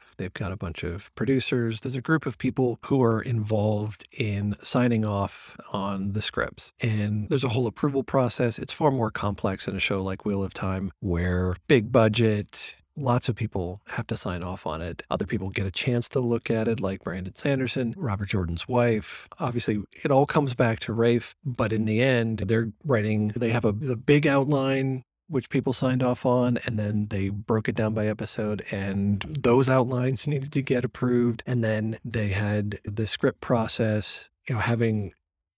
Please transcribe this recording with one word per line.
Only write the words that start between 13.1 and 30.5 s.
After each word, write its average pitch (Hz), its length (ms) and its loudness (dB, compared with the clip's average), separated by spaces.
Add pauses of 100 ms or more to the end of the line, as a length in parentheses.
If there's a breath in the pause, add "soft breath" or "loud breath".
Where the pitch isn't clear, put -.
of 117 80 0
people 95 540 -4
have - 180 -6
to 107 120 -6
sign 87 240 -4
off 90 240 -8
on 80 160 -4
it. 87 280 -8
Other - 140 -2
people 95 240 -4
get 98 160 -2
a 95 60 -2
chance 120 400 -2
to 135 100 0
look 120 300 0
at 113 180 2
it, 113 100 0
like 98 240 -4
Brandon 92 320 -6
Sanderson, 131 640 -2
Robert 107 320 -4
Jordan's 85 400 -2
wife. 120 580 0 (140)
Obviously, 117 420 -2 (220)
it 151 60 0
all 135 160 6
comes 143 260 2
back 117 280 2
to - 120 -4
Rafe, 117 500 2
but 117 300 -2
in 110 140 2
the 110 160 2
end, 117 380 2
they're 110 300 2 (140)
writing, 107 440 2
they 117 200 -2
have 113 160 2
a, 107 80 2
the 123 240 -2
big 147 300 4
outline, 135 800 2 (220)
which 139 220 -4
people 131 240 0
signed 127 300 0
off 123 240 0
on, 123 400 4
and 110 120 -2
then 104 300 0
they 98 220 -2
broke 107 360 -2
it 117 80 0
down 110 200 0
by 107 120 0
episode, 107 640 -4
and 98 540 0 (160)
those 123 300 4
outlines 127 560 2
needed 143 260 -4